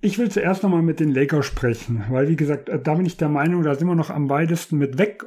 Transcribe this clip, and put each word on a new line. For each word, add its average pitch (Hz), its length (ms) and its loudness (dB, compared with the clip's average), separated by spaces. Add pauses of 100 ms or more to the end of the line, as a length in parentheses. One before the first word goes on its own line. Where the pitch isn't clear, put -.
Ich 196 160 0
will 240 140 0
zuerst 190 320 0
noch 202 60 2
mal 170 120 4
mit 165 200 0
den 147 120 2
Lakers 139 320 2
sprechen, 113 640 -2
weil, 131 200 2
wie 160 80 2
gesagt, 147 320 -2
äh, 156 120 -4
da 156 120 0
bin 180 120 2
ich 165 120 -4
der 160 100 0
Meinung, 156 360 0
da 147 120 2
sind 151 100 -2
wir 180 100 2
noch 160 140 0
am 147 200 -2
weitesten 160 480 0
mit 135 200 0
weg. 208 300 -2